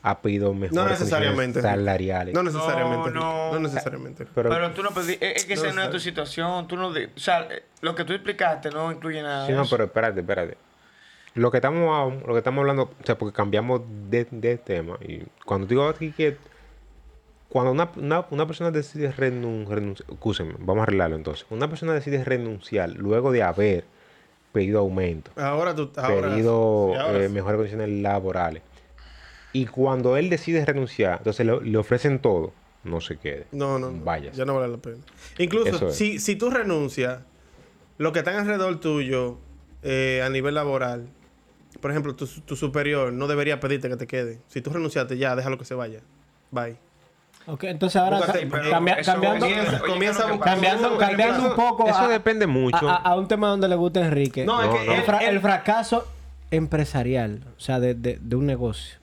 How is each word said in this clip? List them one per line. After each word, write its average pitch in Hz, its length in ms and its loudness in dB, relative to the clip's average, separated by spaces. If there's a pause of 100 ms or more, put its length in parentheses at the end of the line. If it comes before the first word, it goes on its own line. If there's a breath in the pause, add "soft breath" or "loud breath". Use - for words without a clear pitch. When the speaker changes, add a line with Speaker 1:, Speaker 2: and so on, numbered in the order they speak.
Speaker 1:
ha 101 200 -2
pedido 101 320 2
mejores 98 180 -4
Speaker 2:
No 185 160 2
necesariamente. 139 720 0
Speaker 1:
condiciones 101 180 2
salariales. 95 560 0
Speaker 2:
No 175 80 2
necesariamente, 151 540 0
Speaker 3:
No, 117 100 -2
Speaker 2:
Enrique. - 140 -4
Speaker 3:
no. 160 320 -2
Speaker 2:
No 156 80 -2
necesariamente. 131 760 -6
Speaker 1:
Pero 117 160 0
Speaker 3:
Pero 170 220 0
tú 196 100 -8
no 202 100 -2
pedí, 175 280 -4
es, - 160 -2
es - 80 -2
que 190 120 -4
Speaker 2:
No 160 60 -2
Speaker 3:
esa - 120 -2
no 190 80 -2
es 190 80 -2
tu - 60 -6
Speaker 2:
necesariamente. 170 40 -4
Speaker 3:
situación. 170 680 -6
Tú 175 80 -6
no 185 160 -4
di-, 156 120 -4 (100)
o - 60 -20
sea, 175 300 2
eh, - 120 -10 (200)
lo 170 120 -2
que 170 100 -4
tú 165 100 -6
explicaste 175 560 -2
no 160 200 -4
incluye 156 320 -8
nada 143 240 -4
Speaker 1:
Sí, 139 60 0
Speaker 3:
de 135 60 2
Speaker 1:
no, 139 60 2
Speaker 3:
eso. 123 120 -2
Speaker 1:
pero 113 80 2
espérate, 107 360 0
espérate. 87 360 -2 (760 soft breath)
Lo 120 160 4
que 127 80 4
estamos 156 320 2
a-, 135 360 0
lo 123 60 0
que 117 60 4
estamos 127 240 0
hablando, 139 220 2
o - 220 -12
sea, 113 120 2
porque 104 180 -6
cambiamos 110 460 2 (280)
de, 120 200 2
de 120 280 -2
tema. 85 440 -6
Y 80 200 -12 (220)
cuando 98 220 0
digo 127 220 4
aquí 156 240 -6
que 151 240 0 (1120 soft breath)
cuando 127 240 2
una, 170 240 0
una, 156 340 0
una 147 160 0
persona 165 240 -4
decide 147 440 -4
renun-, 120 540 -2
renunciar, 104 420 -4
escúcheme, 87 480 -4
vamos 92 220 0
a - 40 4
arreglarlo 92 320 2
entonces. 78 340 -8
Una 120 180 -4
persona 160 240 -4
decide 139 320 -2
renunciar 113 680 -2
luego 110 400 2
de 120 120 4
haber 92 420 2 (680 soft breath)
pedido 104 280 2
aumento, 92 560 0
Speaker 2:
Ahora 156 380 0
tú, 151 220 -4
ahora, 98 340 2
Speaker 1:
pedido, 110 640 4
Speaker 2:
sí, - 60 0
ahora 131 260 0
Speaker 1:
eh, 98 40 0
Speaker 2:
sí. 101 40 -2
Speaker 1:
mejores 101 240 -2
condiciones 107 320 -2 (140)
laborales. 90 600 -2 (920 loud breath)
Y 131 120 0
cuando 131 500 2
él 175 140 2
decide 165 340 0
renunciar, 123 540 0
entonces 110 260 -2
le, 113 160 2
le 110 180 0
ofrecen 123 420 2
todo, 90 320 2 (320)
no 85 180 -6
se 76 160 -10
quede. 71 340 -8
Speaker 2:
No, 139 260 -2
no, 127 120 -4
no. 160 120 -10
Speaker 1:
Váyase. 143 360 -6
Speaker 2:
Ya 131 80 -2
no 139 80 0
vale 127 140 0
la 117 100 -8
pena. 117 180 -12 (400 loud breath)
Incluso, 185 320 2
Speaker 1:
Eso 180 200 2
es. - 80 0
Speaker 2:
si, 208 220 0
si 208 180 0
tú 233 120 0
renuncias, 147 720 -2 (800 soft breath)
lo 156 140 0
que 170 80 2
están 175 160 0
alrededor 196 440 0
tuyo, 131 560 0 (460)
eh, 131 420 0
a 131 60 0
nivel 135 240 0
laboral, 131 520 -2 (760)
por 143 80 -2
ejemplo, 147 240 -2
tu, 143 120 -8
tu - 300 -12
superior 143 560 0
no 131 140 -4
debería 147 340 0
pedirte 135 300 -2
que 127 60 -4
te 120 100 -8
quede. 120 420 -6
Si 127 140 -8
tú 143 80 -6
renunciaste, 139 480 -2
ya, 127 180 0
déjalo 131 220 -4
que 123 80 -14
se 131 80 -8
vaya. 113 260 -8 (500)
Bye. 120 260 -6 (680)
Speaker 4:
Ok, 160 200 -8
entonces 180 360 0
ahora 196 180 4
Speaker 2:
Búscate, 175 300 0
Speaker 4:
ca-, 143 80 -4
Speaker 2:
pero 151 140 0
Speaker 4:
cambia-, 175 240 4
Speaker 3:
eso, 180 180 0
Speaker 4:
cambiando, 202 340 2
Speaker 3:
oye, 208 160 0
eso, 208 80 0 (120)
oye, 185 100 0
Speaker 2:
comienza 202 280 0
Speaker 3:
eso - 20 4
Speaker 2:
a 220 80 2
Speaker 3:
que - 60 0
Speaker 2:
buscar 190 180 4
Speaker 3:
pasa. 185 140 2
Speaker 4:
cambiando, 226 240 2
Speaker 2:
un 220 60 0
Speaker 4:
cambiando 214 400 4
un 254 80 2
Speaker 2:
reemplazo. 240 300 4
Speaker 4:
poco 226 120 4
Speaker 1:
Eso 208 100 4
Speaker 4:
a, 196 100 4
Speaker 1:
depende 220 380 2
mucho. 135 420 4
Speaker 4:
a, 180 60 6
a, - 40 4
a 180 180 4
un 190 100 0
tema 208 220 2
donde 196 200 4
le 180 60 4
gusta 175 260 2
a 170 60 4
Enrique. 139 400 2
Speaker 2:
No, 233 160 2
es 214 60 2
Speaker 1:
No, - 100 4
Speaker 2:
que - 80 0
Speaker 1:
no. - 60 4
Speaker 4:
El 190 80 4
Speaker 2:
él, 185 40 0
Speaker 4:
fra-, 208 200 4
Speaker 2:
él 214 100 4
Speaker 4:
el 196 60 2
fracaso 214 680 2 (460)
empresarial, 131 880 0 (160)
o - 40 -20
sea, 127 200 0
de, 123 140 2
de, 120 260 -4
de 117 160 -2
un 139 100 2
negocio. 120 560 -4